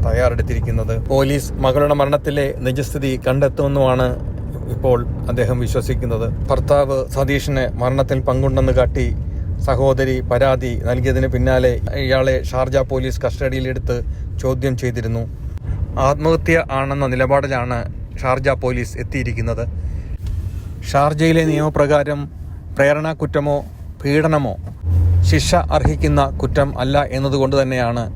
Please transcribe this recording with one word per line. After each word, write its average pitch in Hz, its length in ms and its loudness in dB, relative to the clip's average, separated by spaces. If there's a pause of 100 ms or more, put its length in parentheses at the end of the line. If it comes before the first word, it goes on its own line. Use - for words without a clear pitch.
തയ്യാറെടുത്തിരിക്കുന്നത്. 117 880 0 (180)
പോലീസ് 135 380 2 (140)
മകളുടെ 143 360 4
മരണത്തിലെ 143 460 0 (200)
നിജസ്ഥിതി 135 460 -2 (140)
കണ്ടെത്തുമെന്നുമാണ് 135 800 2 (680)
ഇപ്പോൾ 127 240 2 (320)
അദ്ദേഹം 123 340 0
വിശ്വസിക്കുന്നത്. 117 600 0 (220)
ഭർത്താവ് 139 480 2 (200)
സതീഷിന് 135 480 0 (180)
മരണത്തിൽ 131 360 2 (100)
പങ്കുണ്ടെന്ന് 131 500 2
കാട്ടി 123 280 2 (600)
സഹോദരി 135 500 2 (140)
പരാതി 127 420 2 (160)
നൽകിയതിന് 127 460 2
പിന്നാലെ 127 380 4 (320)
ഇയാളെ 131 320 2 (140)
ഷാർജ 127 260 0 (140)
പോലീസ് 131 340 -2
കസ്റ്റഡിയിലെടുത്ത് 127 720 -2 (460)
ചോദ്യം 131 400 0
ചെയ്തിരുന്നു. 117 400 -4 (840)
ആത്മഹത്യ 160 560 2 (140)
ആണെന്ന 139 280 -2
നിലപാടിലാണ് 127 720 0 (440)
ഷാർജ 131 260 0 (140)
പോലീസ് 127 400 -2
എത്തിയിരിക്കുന്നത്. 117 600 -4 (1300)
ഷാർജയിലെ 156 640 2
നിയമപ്രകാരം 147 680 2 (560)
പ്രേരണാക്കുറ്റമോ 147 840 0 (440)
പീഡനമോ 147 520 2 (760)
ശിക്ഷ 139 240 4 (220)
അർഹിക്കുന്ന 147 440 2 (200)
കുറ്റം 131 280 2 (140)
അല്ല 139 160 2 (180)
എന്നതുകൊണ്ട് 135 460 0
തന്നെയാണ് 120 420 0 (120)